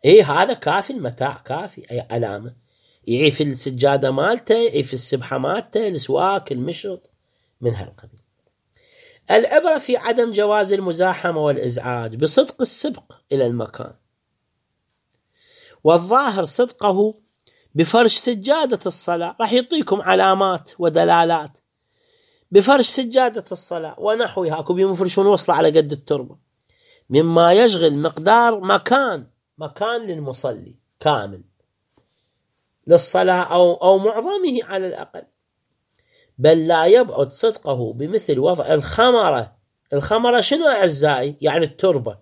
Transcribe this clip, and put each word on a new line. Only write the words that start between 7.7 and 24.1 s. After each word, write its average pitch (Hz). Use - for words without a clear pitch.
هالقبيل. -
العبرة 302
في 247
عدم 233
جواز 208
المزاحمة 180
والإزعاج 120
بصدق -
السبق -
إلى 135
المكان، 120
والظاهر 190
صدقه 208
بفرش 214
سجادة 247
الصلاة. 175
راح 220
يعطيكم 247
علامات 190
ودلالات. 170
بفرش 240
سجادة 240
الصلاة 165
ونحوها، 190